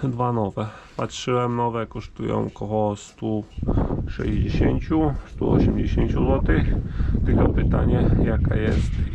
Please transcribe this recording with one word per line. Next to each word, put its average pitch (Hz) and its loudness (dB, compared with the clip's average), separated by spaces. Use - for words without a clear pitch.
dwa 123 0
nowe. 107 -2
Patrzyłem, 123 -2
nowe 117 -2
kosztują 113 -4
około 104 -2
stu 107 -6
sześćdziesięciu, 131 0
stu - -2
osiemdziesięciu 113 2
złotych. 151 2
Tylko - 4
pytanie, - 2
jaka - 2
jest 107 0